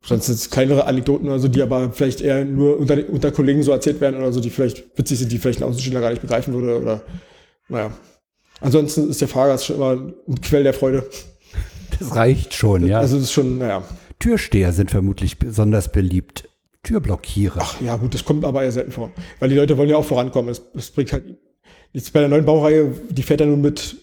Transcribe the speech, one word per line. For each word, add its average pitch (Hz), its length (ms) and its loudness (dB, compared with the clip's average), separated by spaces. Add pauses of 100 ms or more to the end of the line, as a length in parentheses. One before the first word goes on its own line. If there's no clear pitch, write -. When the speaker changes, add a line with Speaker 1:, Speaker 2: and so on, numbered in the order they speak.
Speaker 1:
sonst 117 240 -2
sind's 117 240 -4
kleinere 135 360 2
Anekdoten 139 420 0
oder 135 100 0
so, 135 100 2
die 131 140 2
aber 127 300 -2
vielleicht 131 280 -2
eher 139 240 0
nur 143 340 2
unter, 143 180 2 (140)
unter 143 220 0
Kollegen 143 300 2
so 135 80 2
erzählt 143 300 0
werden 135 180 0
oder 131 140 -2
so, 123 80 -2
die 117 100 -4
vielleicht - 480 -4
witzig 127 200 0
sind, 120 120 -2
die 117 80 -2
vielleicht 127 220 -2
ein 127 80 -2
Außenstehender 127 320 -4
gar 117 100 0
nicht 117 120 -6
begreifen 123 320 -2
würde 123 260 -2
oder, 110 220 -2 (640)
naja. 113 240 -6 (680)
Ansonsten 147 500 2
ist 139 100 -4
der 139 80 0
Fahrgast 131 380 2
schon - 100 -4
immer 131 160 0
ein 135 480 -6
Quell 143 220 2
der 135 120 4
Freude. 131 340 -2 (880)
Speaker 2:
Das 135 160 -6
reicht 123 400 2
schon, 95 320 2
ja. 101 120 2
Speaker 1:
Also 131 180 2
das 135 80 0
ist - 80 -4
schon, 127 260 0
naja. 104 240 -4 (360)
Speaker 2:
Türsteher 104 540 2
sind 95 180 0
vermutlich 95 480 -2
besonders 107 540 0
beliebt. 92 560 -2 (340)
Türblockierer. 101 800 -2
Speaker 1:
Ach - 220 -6
ja, 117 140 -4
gut, 117 180 -4
das 131 100 -6
kommt 151 200 0
aber 135 180 -2
eher 127 100 -2
selten 127 200 -6
vor. 117 180 -10 (280)
Weil 135 120 0
die 135 40 2
Leute 143 220 4
wollen 143 140 4
ja 151 80 4
auch 151 60 0
vorankommen. 127 460 -2
Es, 117 120 -10 (120)
es - 160 -12
bringt 135 220 -2
halt - 240 -8 (560)
nichts. - 180 -10
Bei 151 100 4
der 143 100 4
neuen 147 160 4
Baureihe, 151 460 4 (180)
die 135 120 -4
fährt 151 180 2
ja 151 60 4
nun 147 140 4
mit - 420 -2